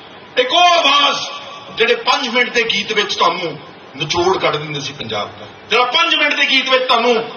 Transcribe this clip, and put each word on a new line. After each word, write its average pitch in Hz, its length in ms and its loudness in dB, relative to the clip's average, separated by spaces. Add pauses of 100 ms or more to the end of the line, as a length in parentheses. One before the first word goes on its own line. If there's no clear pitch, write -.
(380)
ਇੱਕ 254 140 2
ਉਹ 330 60 4
ਆਵਾਜ਼ 285 600 4 (580)
ਜਿਹੜੇ 226 180 4
ਪੰਜ 262 340 0
ਮਿੰਟ 233 220 0
ਦੇ 226 120 2
ਗੀਤ 220 300 -2
ਵਿੱਚ 202 220 -2
ਤੁਹਾਨੂੰ 175 440 -2 (380)
ਨਿਚੋੜ 175 420 0
ਕੱਢ 151 180 0
ਦਿੰਦੇ 147 240 -6
ਸੀ - 120 -8
ਪੰਜਾਬ 107 360 -8
ਦਾ, - 180 -18 (240)
ਜਿਹੜਾ 247 140 4
ਪੰਜ 320 300 2
ਮਿੰਟ 294 200 2
ਦੇ 285 120 0
ਗੀਤ 262 220 0
ਵਿੱਚ 254 160 2
ਤੁਹਾਨੂੰ 240 520 2